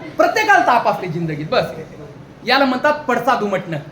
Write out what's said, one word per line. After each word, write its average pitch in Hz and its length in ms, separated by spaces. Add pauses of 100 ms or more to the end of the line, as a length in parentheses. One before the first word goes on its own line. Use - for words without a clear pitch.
(180)
प्रत्येकाला 392 500
ताप 226 200
असते 190 200
जिंदगीत. 156 440
बस, 240 120 (840)
याला 262 200
म्हणतात 254 280
पडसाद 240 480
उमटणं. 180 360 (140)